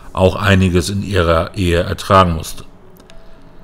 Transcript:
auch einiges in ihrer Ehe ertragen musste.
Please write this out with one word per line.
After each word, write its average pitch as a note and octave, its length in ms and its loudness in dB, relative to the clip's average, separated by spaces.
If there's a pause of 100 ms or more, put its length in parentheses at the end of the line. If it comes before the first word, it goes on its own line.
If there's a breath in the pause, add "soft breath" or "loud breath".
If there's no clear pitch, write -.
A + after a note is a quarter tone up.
(120)
auch F#2 240 2
einiges F#2 520 2
in G2 140 -4
ihrer F2 520 0
Ehe F2 260 0
ertragen F2 540 2
musste. - 300 -8 (1000 soft breath)